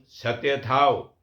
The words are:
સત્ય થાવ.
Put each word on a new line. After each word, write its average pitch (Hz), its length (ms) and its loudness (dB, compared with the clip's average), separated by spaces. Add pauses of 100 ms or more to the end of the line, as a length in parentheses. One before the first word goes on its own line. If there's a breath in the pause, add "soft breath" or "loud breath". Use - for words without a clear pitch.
સત્ય 139 480 -4
થાવ. 131 520 0 (140)